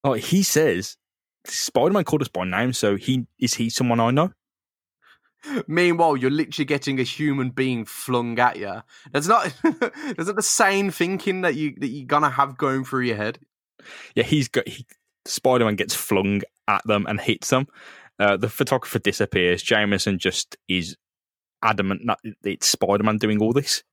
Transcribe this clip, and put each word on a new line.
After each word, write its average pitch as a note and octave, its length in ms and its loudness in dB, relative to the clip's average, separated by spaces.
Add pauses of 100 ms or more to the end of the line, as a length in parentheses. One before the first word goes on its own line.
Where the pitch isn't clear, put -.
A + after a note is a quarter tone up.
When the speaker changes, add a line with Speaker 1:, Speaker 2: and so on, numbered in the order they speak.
Speaker 1:
Like, A#2+ 180 0
he F#3+ 200 2
says, B2+ 540 0 (480)
"Spider-Man - 600 0
called D3+ 160 0
us B2 80 -2
by F2+ 160 -6
name, G#2+ 280 0
so G2+ 220 2
he, B2+ 300 -2 (140)
is B2+ 160 0
he A#2 140 -2
someone A#2+ 300 0
I A#2 120 4
know?" D#3 200 2 (1400)
Speaker 2:
Meanwhile, E3 500 4
you're C3 140 0
literally D3 340 -2
getting C3+ 340 -2
a B2+ 40 0
human C#3 460 -2
being B2+ 360 -2
flung A#2+ 540 -4
at B2 180 4
ya. G2 240 -8 (300)
That's D3 160 -2
not, F#3+ 320 2
<laughs> - 40 -16
that's C4 640 -2
not G3+ 100 -4
the A3 40 -2
sane G3 480 2
thinking F#3 520 -2
that E3+ 140 0
you, D3+ 240 -4
that C#3 80 -4
you're C3 200 -8
gonna D3 220 4
have C3+ 280 0
going C3+ 280 0
through C3 160 -2
your A#2 160 -2
head. G#2+ 220 -4 (760)
Speaker 1:
Yeah, A2+ 80 2
he's C#3+ 240 2
got, - 200 -2
he, - 180 -14 (400)
Spider-Man A#2+ 500 2
gets - 200 -2
flung G2+ 460 0 (260)
at G2+ 180 2
them G#2 220 2
and G#2 120 -2
hits - 300 -2
them. C3+ 180 2 (500)
Uh, G2+ 200 4
the A2+ 120 -2
photographer - 500 -2
disappears. F2+ 640 0
Jameson G2+ 580 2
just - 360 -4 (120)
is F#2 280 -2 (680)
adamant G2 440 0
that A2 100 0 (260)
it's - 240 -4
Spider-Man G#2 500 2
doing G#2+ 240 2
all A2 120 2
this. - 400 -2